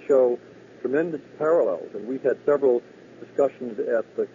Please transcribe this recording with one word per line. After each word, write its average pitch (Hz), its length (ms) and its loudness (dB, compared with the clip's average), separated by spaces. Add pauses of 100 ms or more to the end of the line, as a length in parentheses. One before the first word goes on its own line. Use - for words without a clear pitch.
show 127 320 4 (420)
tremendous 151 400 -2 (180)
parallels, 147 560 0
and 104 140 -10
we've 131 140 -6
had 135 220 0
several 135 380 2 (380)
discussions 123 580 -4
at 117 260 -2 (120)
the, 143 180 -2